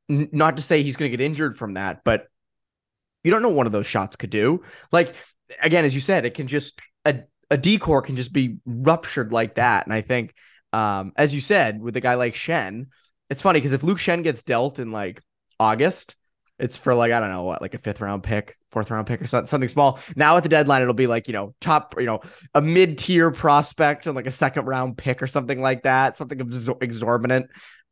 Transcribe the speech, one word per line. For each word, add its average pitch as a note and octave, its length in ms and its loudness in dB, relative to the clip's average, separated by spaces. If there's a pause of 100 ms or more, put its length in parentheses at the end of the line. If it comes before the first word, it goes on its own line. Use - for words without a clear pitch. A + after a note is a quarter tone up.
(100)
n-, C#3+ 200 0
not D3+ 280 2
to D3+ 40 -8
say D3+ 200 2
he's C#3 140 -4
gonna D3 120 -4
get A#2+ 140 -2
injured D3 340 -4
from G2+ 180 -8
that, F#2+ 300 -6
but A2 220 0 (960)
you E3 60 4
don't A3 100 4
know A#3+ 80 2
what E3+ 80 2
one B2+ 100 2
of G#2+ 60 -2
those G#2 140 -2
shots G2 280 -4
could - 160 -10
do. A#2 320 0 (300)
Like, E3+ 240 2 (460)
again, D#3+ 240 4
as C3+ 80 0
you C#3 80 -4
said, E3+ 240 0
it A#2 80 -4
can C#3 120 -8
just, C#3 320 -6 (280)
a, C3+ 140 0 (300)
a D#3 60 4
decor D#3+ 460 2
can C3+ 140 -6
just B2 160 -6
be B2+ 340 -2
ruptured B2+ 680 -2
like A#2 220 0
that. A#2+ 320 2
And G#2+ 80 -4
I G#2+ 80 -2
think, A#2+ 320 -4 (400)
um, G2+ 420 -2
as C#3+ 180 2
you C#3+ 60 -4
said, B2 400 0
with A#2 160 -8
a B2+ 40 -2
guy B2 140 2
like B2 200 -2
Schenn, B2+ 540 -6 (420)
it's C3+ 100 -8
funny E3+ 200 4
'cause C3 120 -2
if C3+ 120 -2
Luke F3+ 140 0
Schenn E3+ 240 -2
gets D3+ 200 -4
dealt B2+ 380 -2
in, A#2 100 -8
like, G2+ 320 -8 (360)
August, A2+ 580 0 (420)
it's - 180 -6
for, - 180 0
like, A#2 180 2
I A#2 80 2
don't G#2 100 -2
know F2+ 140 -6
what, F2+ 180 -6
like, - 120 -10
a - 40 -12
fifth - 220 -8
round G2+ 240 -4
pick, G#2+ 340 -4 (140)
fourth G#2+ 180 -4
round A2 160 -4
pick A#2+ 160 -6
or B2 60 -8
so-, B2 160 0
something C3 240 -2
small. C3+ 320 2 (160)
Now D3+ 200 6
at F3+ 60 4
the E3+ 60 -2
deadline, C#3+ 340 4
it'll B2 120 2
be, B2+ 120 2
like, A#2 220 -2
you A#2 40 -8
know, G2+ 280 -8
top, D3+ 360 0
you B2 100 -2
know, A2 160 -4 (320)
a D3 60 6
mid-tier E3 720 4
prospect D3 760 2
and, C#3+ 100 -4
like, B2+ 100 -6
a C3 60 -6
second C3 340 -2
round B2+ 320 -4
pick C3 240 -4
or C3 60 -6
something C3 320 -4
like C3 240 0
that, C3 320 4
something C#3 220 -10
absor-, B2 440 -6
exorbitant. A#2+ 640 0 (460)